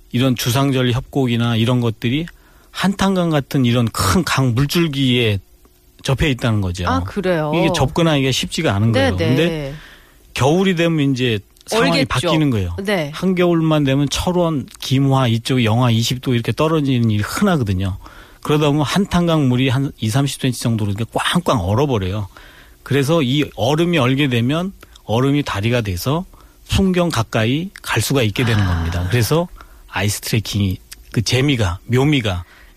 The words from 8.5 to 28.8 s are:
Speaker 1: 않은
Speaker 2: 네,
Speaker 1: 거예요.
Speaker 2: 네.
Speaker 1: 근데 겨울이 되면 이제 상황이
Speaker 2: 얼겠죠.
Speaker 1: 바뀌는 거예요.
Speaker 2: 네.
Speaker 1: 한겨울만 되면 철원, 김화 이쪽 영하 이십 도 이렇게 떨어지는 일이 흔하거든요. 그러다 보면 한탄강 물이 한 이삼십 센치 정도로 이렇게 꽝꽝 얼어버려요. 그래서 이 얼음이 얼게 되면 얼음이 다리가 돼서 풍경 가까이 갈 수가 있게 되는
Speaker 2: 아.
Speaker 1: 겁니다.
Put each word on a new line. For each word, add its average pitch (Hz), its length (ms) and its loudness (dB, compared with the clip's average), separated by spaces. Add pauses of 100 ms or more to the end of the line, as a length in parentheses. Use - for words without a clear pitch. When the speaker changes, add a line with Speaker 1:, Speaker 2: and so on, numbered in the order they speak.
Speaker 1:
않은 107 180 2
Speaker 2:
네, 262 180 2
Speaker 1:
거예요. 95 60 -2
Speaker 2:
네. - 120 0
Speaker 1:
근데 147 460 0 (600)
겨울이 180 420 2
되면 160 360 2
이제 120 260 0 (280)
상황이 240 240 2 (100)
Speaker 2:
얼겠죠. 262 80 0
Speaker 1:
바뀌는 160 420 0
거예요. 92 240 -2 (100)
Speaker 2:
네. 180 300 -2
Speaker 1:
한겨울만 170 680 2
되면 135 240 2
철원, 165 580 0 (140)
김화 135 480 2
이쪽 117 360 0
영하 120 260 2
이십 117 300 0
도 131 140 -2
이렇게 117 180 -2
떨어지는 139 580 0
일이 104 120 0
흔하거든요. 104 760 0 (460)
그러다 151 260 2
보면 147 140 2
한탄강 165 680 0
물이 127 200 2
한 131 320 0
이삼십 135 400 -2
센치 127 220 -2
정도로 110 300 0
이렇게 107 200 -6
꽝꽝 - 480 0
얼어버려요. 104 640 0 (560)
그래서 143 400 2
이 135 220 0 (100)
얼음이 165 440 0
얼게 135 300 2
되면 143 440 0 (320)
얼음이 139 400 0
다리가 117 380 -2
돼서 123 420 -4 (440)
풍경 180 420 2
가까이 127 600 -2 (120)
갈 - 180 -2
수가 135 220 0
있게 110 220 0
되는 113 180 2
Speaker 2:
아. 92 140 0
Speaker 1:
겁니다. 87 340 -4